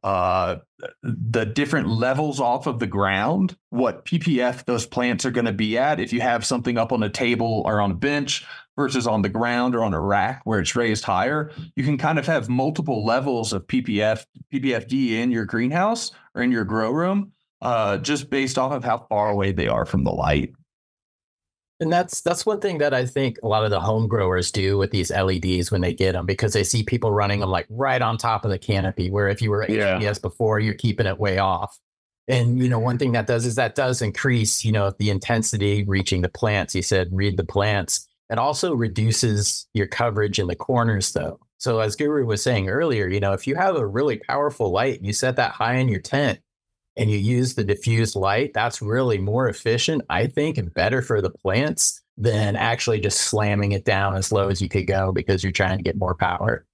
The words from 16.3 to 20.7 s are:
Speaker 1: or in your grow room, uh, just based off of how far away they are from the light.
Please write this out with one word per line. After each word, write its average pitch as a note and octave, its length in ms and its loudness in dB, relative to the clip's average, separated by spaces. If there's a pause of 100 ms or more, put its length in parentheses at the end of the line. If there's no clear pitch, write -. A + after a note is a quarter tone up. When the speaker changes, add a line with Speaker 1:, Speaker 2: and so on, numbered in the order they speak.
Speaker 1:
or B2 80 -2
in B2+ 80 2
your A2+ 120 0
grow A2 280 0
room, F#3+ 400 0 (320)
uh, A2 340 2
just C#3+ 320 -2
based C3+ 300 0
off C3 120 0
of B2+ 120 -4
how A#2+ 260 -2
far G#2 200 2
away G2 220 2
they E2+ 160 0
are A1+ 200 2
from - 160 0
the - 80 0
light. - 420 0 (1300)